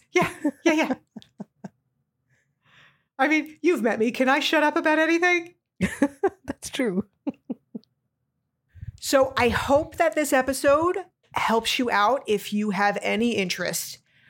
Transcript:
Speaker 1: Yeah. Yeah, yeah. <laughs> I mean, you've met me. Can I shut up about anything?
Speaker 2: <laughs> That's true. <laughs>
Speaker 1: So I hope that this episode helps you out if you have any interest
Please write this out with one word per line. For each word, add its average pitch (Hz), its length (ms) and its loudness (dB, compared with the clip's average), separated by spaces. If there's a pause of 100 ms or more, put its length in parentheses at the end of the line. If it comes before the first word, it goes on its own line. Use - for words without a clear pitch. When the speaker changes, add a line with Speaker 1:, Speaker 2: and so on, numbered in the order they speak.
(140)
Speaker 1:
Yeah. 349 160 4 (340)
Yeah, 330 100 4
yeah. 285 200 2 (720)
<laughs> - 60 -18 (1500)
I 269 80 2
mean, 302 340 -2
you've 302 200 2
met 220 180 0
me. 226 120 0
Can 262 180 0
I 285 100 2
shut 302 240 0
up 302 140 2
about 311 220 2
anything? 339 540 0 (120)
Speaker 2:
<laughs> - 800 -4
That's - 240 -12
true. 202 360 -2 (220)
<laughs> - 80 -8 (1700)
Speaker 1:
So 269 320 2
I 233 140 2
hope 294 460 0
that 320 180 0
this 302 180 -2
episode 277 640 2 (380)
helps - 460 0
you 254 100 0
out 214 380 2
if 208 260 -4
you 208 160 -2
have 202 320 0
any 208 340 0
interest 185 640 -4 (320)